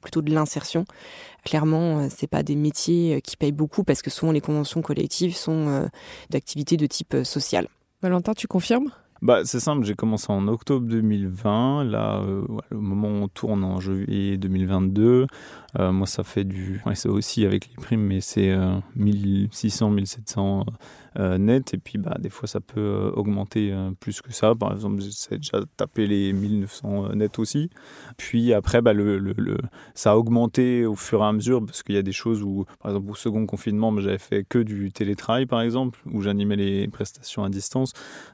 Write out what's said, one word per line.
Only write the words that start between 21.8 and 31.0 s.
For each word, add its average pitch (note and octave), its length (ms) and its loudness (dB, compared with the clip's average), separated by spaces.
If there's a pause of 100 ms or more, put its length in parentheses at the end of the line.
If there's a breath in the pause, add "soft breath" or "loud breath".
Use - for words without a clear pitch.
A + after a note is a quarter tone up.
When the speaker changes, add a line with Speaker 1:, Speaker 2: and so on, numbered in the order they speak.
Speaker 3:
bah, G2 220 -4
des - 100 -6
fois, - 180 -10
ça G#2 120 -6
peut, A2 220 -6
euh, G2+ 340 -2
augmenter, G2+ 560 -2
euh, F#2+ 280 -4
plus - 220 -8
que B2+ 120 -16
ça. A2 200 4
Par G#2 200 0
exemple, G2+ 280 -2
j'ai G2+ 360 -8
déjà G#2 220 -4 (180)
tapé G#2+ 280 -2
les G2 280 0
mille G2+ 260 0
neuf G2 140 -6
cents, G2+ 320 -4
euh, G2+ 100 -4
net G#2+ 240 0
aussi. D3 300 -2 (480 loud breath)
Puis A#2 360 2
après, A2 280 4
bah, A#2 120 6
le, G#2 240 4
le, G2 200 -2
le, G2+ 200 -2 (380 loud breath)
ça - 160 4
a G#2 40 8
augmenté A#2+ 680 4
au A2 100 0
fur G#2 260 0